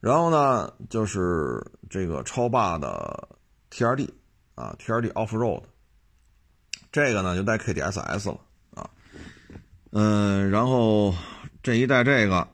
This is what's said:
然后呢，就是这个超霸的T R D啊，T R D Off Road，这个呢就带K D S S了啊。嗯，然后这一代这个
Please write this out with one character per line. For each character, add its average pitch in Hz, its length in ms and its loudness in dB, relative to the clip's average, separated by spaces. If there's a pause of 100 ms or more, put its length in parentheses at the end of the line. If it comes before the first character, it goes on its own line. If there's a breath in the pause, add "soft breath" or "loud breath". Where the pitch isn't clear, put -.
然 139 160 0
后 170 120 2
呢， 139 440 2 (160)
就 110 160 -2
是 85 600 -2 (240)
这 95 160 -4
个 78 180 -4
超 120 260 -2
霸 107 280 0
的 50 520 -8 (400)
T - 160 -2
R 120 100 2
D - 180 -6 (420)
啊 58 220 -12
，T - 140 -8
R 117 100 0
D 117 100 -2
Off 107 180 -4
Road， 110 340 -2 (1300)
这 143 220 2
个 101 80 0
呢 92 120 0
就 92 100 0
带 110 140 0
K - 160 -4
D 82 60 -4
S 80 180 -4
S 104 300 -6
了 - 140 -8 (340)
啊。 - 140 -14 (1000 loud breath)
嗯， 104 580 2
然 110 180 2
后 107 480 4 (480 loud breath)
这 123 120 0
一 123 120 4
代 127 160 4
这 123 240 4
个 92 260 2